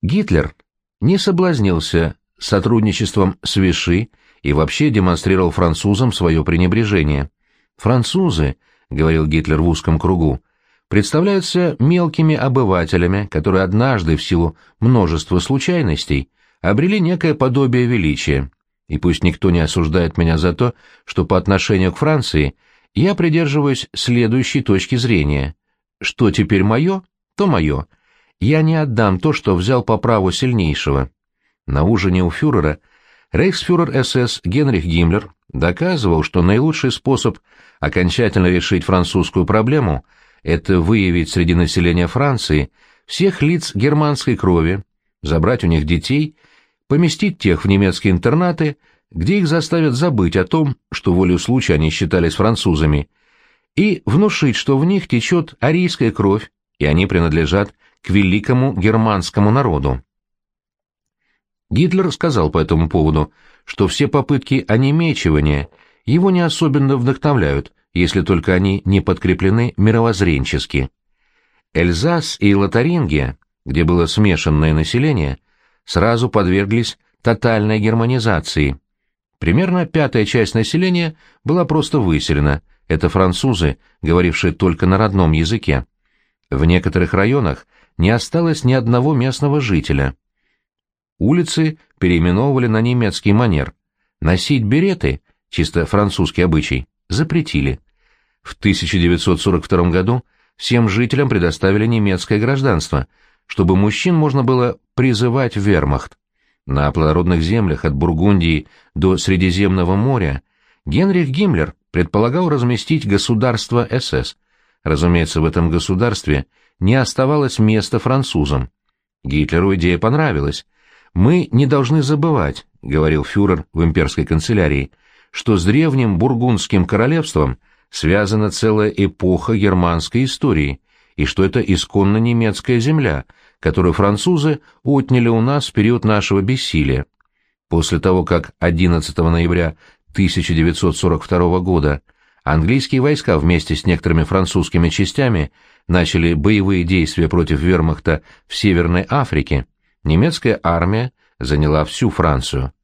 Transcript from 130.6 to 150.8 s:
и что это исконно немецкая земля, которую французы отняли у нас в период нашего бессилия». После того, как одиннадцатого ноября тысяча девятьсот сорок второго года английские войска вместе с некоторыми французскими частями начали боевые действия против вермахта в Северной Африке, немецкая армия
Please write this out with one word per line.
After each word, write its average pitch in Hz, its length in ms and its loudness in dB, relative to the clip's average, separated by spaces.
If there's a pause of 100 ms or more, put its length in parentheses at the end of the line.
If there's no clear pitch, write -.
и 73 80 0
что - 180 0
это 98 160 0
исконно 98 580 0
немецкая 117 600 0
земля, 120 460 0 (340)
которую 87 340 2
французы 143 680 0 (220)
отняли 127 440 2
у 113 140 2
нас 139 260 -2
в - 60 -14
период 117 320 2
нашего 101 360 0
бессилия». 78 640 -2 (640)
После 82 300 0
того, 92 260 2
как 85 340 -2
одиннадцатого 85 680 0
ноября 85 460 0 (380)
тысяча 90 400 0
девятьсот 80 440 0
сорок 82 260 0
второго 90 360 0
года 78 420 0 (420)
английские 113 580 0
войска 147 360 0
вместе 80 380 0
с - 100 -8
некоторыми 82 380 0
французскими 87 640 0
частями 101 600 -2 (360)
начали 85 460 2
боевые 95 500 2
действия 85 460 0
против 82 300 0
вермахта 80 640 0 (240)
в - 80 -14
Северной 87 540 0
Африке, 76 560 -2 (380)
немецкая 110 600 0
армия 90 480 -2 (280)